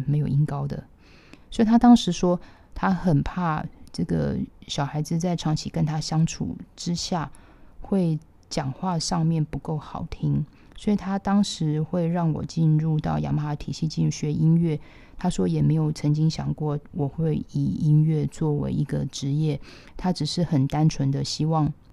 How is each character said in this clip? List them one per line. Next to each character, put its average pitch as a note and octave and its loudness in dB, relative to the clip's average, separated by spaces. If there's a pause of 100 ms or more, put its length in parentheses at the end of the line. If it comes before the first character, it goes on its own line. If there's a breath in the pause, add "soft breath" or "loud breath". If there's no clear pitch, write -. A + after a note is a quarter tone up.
没 C#3+ 2
有 C#3+ 0
音 C#3+ 2
高 C#3+ -4
的， - -8 (680 loud breath)
所 - 2
以 - 2
她 A#3 6
当 A#3+ 10
时 - 2
说 F3+ 0 (360 loud breath)
她 F#3+ 0
很 E3+ 2
怕 E3 -4 (260)
这 E3+ -4
个 D3+ -2 (300)
小 - -4
孩 D3 -4
子 E3 -4
在 F3 -2
长 D#3 -2
期 - -6
跟 E3 -2
她 D#3 -2
相 D#3+ 0
处 - -4 (200)
之 - -6
下 E3 -4 (500 soft breath)
会 E3+ 0 (280)
讲 C3+ -4
话 F3+ -4
上 E3 -2
面 D#3+ 2
不 C#3+ -6
够 D#3+ -6
好 - -8
听， D3 -2 (300 loud breath)
所 - -2
以 - 2
她 G3 -2
当 G3+ 2
时 D#3 -2
会 E3 -2
让 E3+ 0
我 D3 -4
进 D#3 4
入 D#3 2
到 D#3 -2
雅 D3+ -2
马 D3 0
哈 D3 -4
体 - -8
系 - -4
进 D#3+ 0
入 D#3 2
学 D3+ -2
音 D#3+ 4
乐。 E3 2 (380 loud breath)
她 F3+ -2
说 F#3 0
也 D#3 2
没 D3 4
有 D#3 2
曾 D3 0
经 D#3 2
想 C#3+ -4
过 D3 -4 (140)
我 C#3+ -2
会 D#3 -2
以 C#3+ 0 (160)
音 D3+ 6
乐 D#3 2
作 D#3 -2
为 C#3 -4
一 D3 0
个 C#3+ -4
职 C#3 -6
业， D3 0 (360 loud breath)
她 F#3 -2
只 D#3 -4
是 F3 0
很 C#3 2
单 D3+ 2
纯 C#3 0
的 C#3 -2
希 - -4
望 D#3 2 (200)